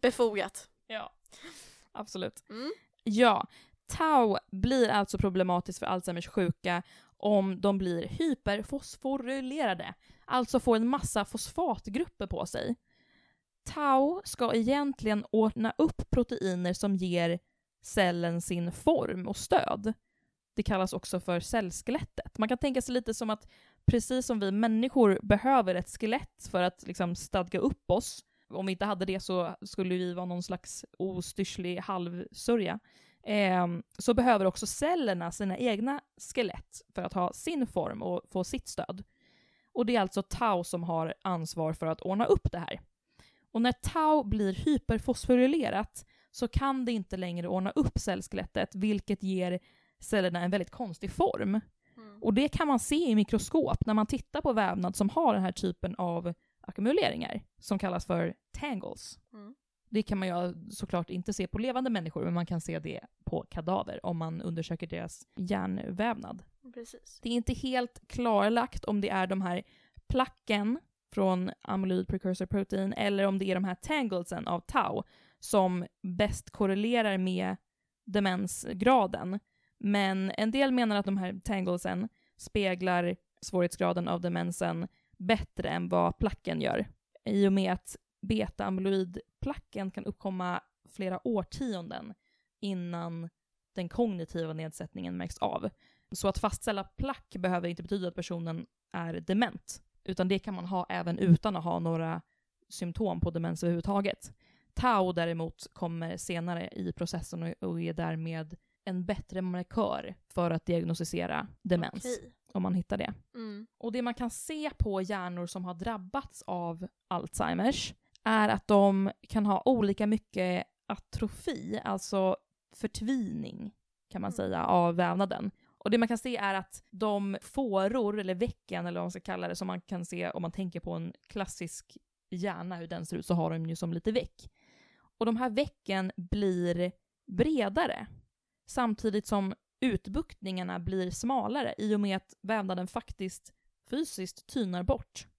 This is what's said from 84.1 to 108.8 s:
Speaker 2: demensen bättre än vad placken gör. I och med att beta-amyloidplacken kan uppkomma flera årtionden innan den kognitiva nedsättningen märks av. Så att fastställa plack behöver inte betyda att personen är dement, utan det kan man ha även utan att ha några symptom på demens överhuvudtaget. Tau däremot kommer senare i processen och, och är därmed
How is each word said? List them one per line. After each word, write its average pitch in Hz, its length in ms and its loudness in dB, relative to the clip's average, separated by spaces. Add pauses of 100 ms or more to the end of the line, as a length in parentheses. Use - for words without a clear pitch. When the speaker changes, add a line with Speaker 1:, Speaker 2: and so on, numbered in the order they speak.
Speaker 2:
demensen 175 680 -2 (300)
bättre - 520 -2
än 175 200 -2
vad 175 280 2
placken 85 440 -2
gör. - 240 0 (400)
I 202 220 4
och 190 60 6
med 190 200 2
att - 220 -8 (260)
beta-amyloidplacken 196 1700 -2
kan 196 140 -10
uppkomma 185 560 -4 (280)
flera 185 380 -4
årtionden 208 840 -4 (460)
innan 170 720 -4 (460)
den 175 140 -4
kognitiva 170 640 -2
nedsättningen 156 640 -8
märks 180 200 -8
av. - 320 -2 (420)
Så 190 160 -2
att 190 100 0
fastställa 202 460 -2
plack - 560 -8
behöver 175 300 0
inte 170 140 -6
betyda 185 240 -2
att 175 80 -6
personen 170 500 -6 (260)
är 165 220 -6
dement, 185 680 -2 (220)
utan 185 240 -2
det 190 120 2
kan 208 140 -8
man 180 120 -6
ha 180 240 -2
även 175 300 -2
utan 185 360 6
att 160 80 -4
ha 170 160 -2
några 165 420 -2 (480)
symptom 175 500 -4
på 170 120 2
demens 165 320 -2
överhuvudtaget. 196 720 -2 (400)
Tau 202 400 4
däremot 165 600 -2
kommer 165 440 -6
senare 170 540 -4
i 175 220 -4
processen 170 500 -6
och, 170 260 -6
och 170 120 -4
är 165 120 -4
därmed 160 600 -4 (300)